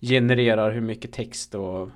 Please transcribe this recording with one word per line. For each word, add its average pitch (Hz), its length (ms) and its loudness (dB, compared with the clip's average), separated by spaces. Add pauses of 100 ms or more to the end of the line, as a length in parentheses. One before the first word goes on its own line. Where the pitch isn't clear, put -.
genererar 120 720 4
hur 117 100 -4
mycket 110 320 -8
text - 420 -10
och 92 400 -6